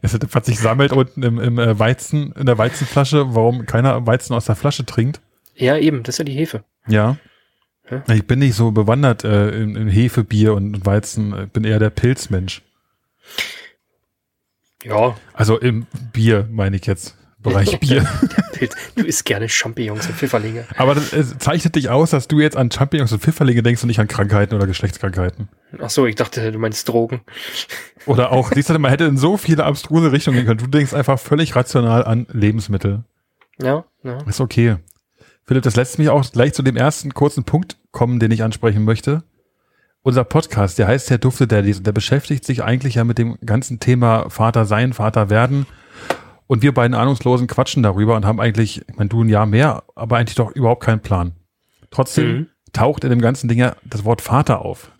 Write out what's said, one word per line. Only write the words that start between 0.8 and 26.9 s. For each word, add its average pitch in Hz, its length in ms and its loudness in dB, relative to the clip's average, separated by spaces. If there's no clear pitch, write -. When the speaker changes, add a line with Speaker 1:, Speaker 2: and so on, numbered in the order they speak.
Speaker 1:
unten 131 320 0
im, 117 160 0
im, 120 200 0
äh, 113 200 2
Weizen, 143 540 0
in 139 120 -6
der 120 120 4
Weizenflasche, 131 800 0
warum 117 300 2
keiner 123 400 0
Weizen 120 300 0
aus 120 100 -2
der 110 100 0
Flasche 143 300 -4
trinkt. 127 360 -2
Speaker 2:
Ja, 131 220 2
eben, 151 260 0
das 123 120 -8
ist - 40 -8
ja 170 60 -2
die 139 80 -6
Hefe. 143 300 -6
Speaker 1:
Ja. 110 300 2
Speaker 2:
Ja. 131 140 -8
Speaker 1:
Ich 104 120 2
bin 127 140 0
nicht 135 160 2
so 113 160 2
bewandert, 113 520 2
äh, 104 260 2
in, 107 260 -4
in 110 140 -4
Hefebier 107 640 2
und 101 320 -4
Weizen, 104 480 -2
äh, 98 180 -8
bin 107 140 -2
eher 107 140 2
der 107 100 2
Pilzmensch. 98 720 -2
Speaker 2:
Ja. 113 320 0
Speaker 1:
Also 110 260 2
im 117 260 -2
Bier, 110 380 4
meine 98 240 -2
ich 92 100 -4
jetzt. - 300 -4
Bereich 101 400 0
Speaker 2:
<laughs> - 0 -
Speaker 1:
Bier. 135 280 2
Speaker 2:
Der - 40 2
Pilz. - 180 -4
Du 233 80 0
isst 160 220 -4
gerne 110 240 -2
Champignons 110 580 -4
und - 80 -8
Pfifferlinge. 113 500 -4
Speaker 1:
Aber 131 160 2
das, 147 180 -2
es 135 280 -2
zeichnet 160 360 0
dich 139 140 0
aus, 147 220 2
dass 139 160 0
du 147 120 2
jetzt 151 160 2
an 127 160 2
Champignons 139 400 0
und 110 80 -2
Pfifferlinge 127 440 2
denkst 120 180 2
und 120 60 -2
nicht 113 120 0
an 104 80 2
Krankheiten 101 480 0
oder 98 120 2
Geschlechtskrankheiten. 95 840 -4
Speaker 2:
Ach 117 80 -10
so, 135 160 2
ich 113 100 -2
dachte, 110 360 -4
du 110 80 -8
meinst 110 280 -4
Drogen. 117 340 -2